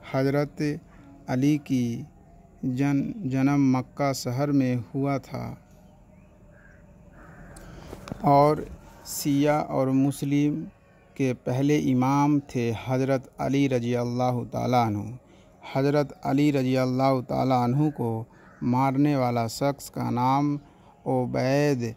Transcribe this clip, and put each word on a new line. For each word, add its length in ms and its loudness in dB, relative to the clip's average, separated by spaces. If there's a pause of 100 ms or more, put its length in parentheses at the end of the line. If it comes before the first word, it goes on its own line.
(140)
हज़रत 440 0 (720)
अली 320 2
की 240 -2 (800)
जन-, 480 0 (120)
जन्म 460 2
मक्का 440 -2
शहर 360 -4
में 240 2 (100)
हुआ 340 -2
था 260 -12 (2750)
और 400 6 (420)
शिया 520 0 (120)
और 200 0
मुस्लिम 680 0 (540)
के 160 0 (140)
पहले 320 2 (100)
इमाम 520 2 (100)
थे 200 -2 (100)
हज़रत 500 -2 (120)
अली 260 2
रज़ी 280 0
अल्लाह 540 0
ताला 340 2
अन्हु। 340 -4 (560)
हज़रत 380 2 (140)
अली 260 2
रज़ी 260 0
अल्लाह 460 2
ताला 400 0
अन्हु 280 2
को 200 -4 (540)
मारने 500 2
वाला 340 0
शख्स 400 -4
का 220 -6
नाम 420 2 (540)
उबैद 880 0